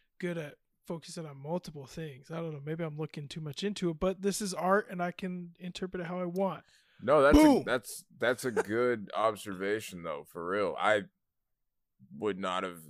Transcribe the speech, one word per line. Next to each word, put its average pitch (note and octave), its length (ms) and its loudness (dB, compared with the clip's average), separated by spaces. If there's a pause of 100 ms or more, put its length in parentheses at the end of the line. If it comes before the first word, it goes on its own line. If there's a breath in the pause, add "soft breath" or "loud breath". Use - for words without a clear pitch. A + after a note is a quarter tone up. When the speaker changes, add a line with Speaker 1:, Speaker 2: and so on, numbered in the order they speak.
(200 soft breath)
Speaker 1:
good F3 180 -4
at D3+ 180 -10 (300)
focusing E3 400 -8
on C#3 120 -14
multiple D3+ 480 -6
things." D3 440 -12
I E3 80 -6
don't E3 160 -6
know. C#3+ 100 -10
Maybe D#3+ 200 -4
I'm D3+ 140 -6
looking D3+ 300 -6
too - 140 -10
much D3+ 220 -8
into F#3+ 260 0
it, D#3 100 -4
but F#3+ 220 0
this G3+ 200 0
is F#3 120 -4
art, F#3+ 360 2
and F3+ 120 -4
I F3 100 -2
can F3+ 480 -8
interpret F3+ 420 -6
it E3 60 -6
how F3+ 120 -4
I F3+ 60 -2
want. F3+ 380 -2 (360 soft breath)
Speaker 2:
No, C#3 220 6
that's D#3 220 10
a, D4+ 60 10
Speaker 1:
Boom! F#3 140 4
Speaker 2:
that's, - 400 -4 (140)
that's A#2+ 260 0
a C3 80 0
good A2 580 0
<laughs> - 40 -10
observation, G2+ 920 -2
though. D2+ 200 -6
For E2+ 240 -10
real, F#2+ 300 0
I, G#2 240 4 (1160)
would G2 200 -2
not F#2 240 -2
have F2 280 -6